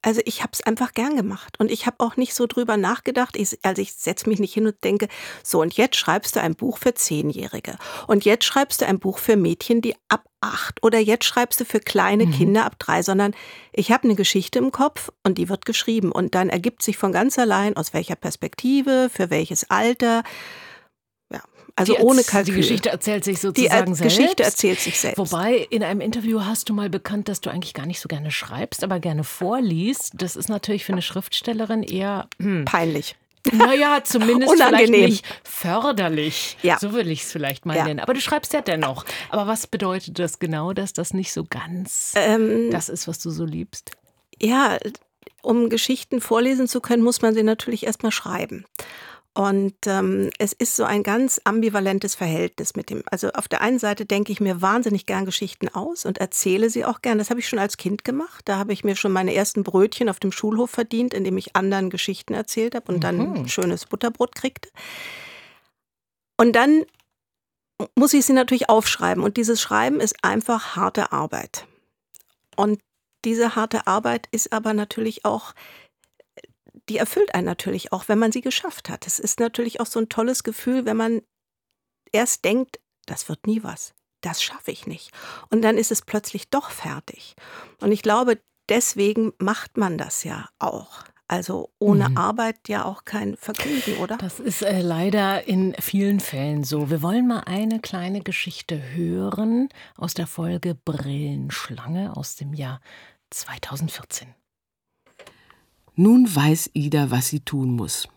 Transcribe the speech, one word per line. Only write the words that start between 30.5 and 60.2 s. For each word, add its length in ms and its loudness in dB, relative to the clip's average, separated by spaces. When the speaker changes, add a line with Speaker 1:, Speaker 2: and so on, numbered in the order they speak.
Speaker 2:
für 80 -4
eine 100 -2
Schriftstellerin 800 -4
eher, 460 -4
hm. 260 0
Speaker 1:
Peinlich. 520 0
Speaker 2:
Na 220 8
ja, 300 4
zumindest 500 6
Speaker 1:
Unangenehm. 320 8
Speaker 2:
vielleicht 220 8
nicht 180 2
förderlich. 1160 -2
Speaker 1:
Ja. 180 6
Speaker 2:
So 120 -2
will 160 0
ich's 220 -4
vielleicht 360 -4
mal 100 0
Speaker 1:
Ja. 80 2
Speaker 2:
nennen. 160 -2
Aber 140 0
du 60 -2
schreibst 320 -2
ja 80 0
dennoch. 440 -2
Aber 180 -2
was 180 -2
bedeutet 520 -4
das 200 -4
genau, 340 -4
dass 200 -4
das 200 -4
nicht 200 -4
so 120 -4
ganz 720 -8
Speaker 1:
Ähm, 540 2
Speaker 2:
das 180 -2
ist, 200 -8
was 100 -8
du 120 -8
so 140 -6
liebst? 480 -10
Speaker 1:
Ja, 380 2
um 280 2
Geschichten 500 -2
vorlesen 480 2
zu 120 -2
können, 220 2
muss 200 4
man 120 4
sie 80 2
natürlich 440 0
erst 180 -4
mal 80 2
schreiben. 520 -6
Und, 420 2
ähm, 520 0
es 160 0
ist 220 -2
so 80 2
ein 180 0
ganz 420 0
ambivalentes 720 0
Verhältnis 600 -4
mit 140 -6
dem, 220 -8
also 220 -2
auf 160 -6
der 120 -2
einen 180 2
Seite 280 -2
denke 260 0
ich 80 -4
mir 220 0
wahnsinnig 420 2
gern 220 -2
Geschichten 420 -6
aus 380 -6
und 100 -4
erzähle 540 0
sie 160 -2
auch 160 -4
gern. 160 2
Das 100 -2
habe 120 -2
ich 60 -6
schon 120 -2
als 180 -2
Kind 260 -4
gemacht. 460 -6
Da 80 0
habe 160 -2
ich 100 -4
mir 140 0
schon 160 0
meine 220 0
ersten 280 0
Brötchen 460 2
auf 120 -4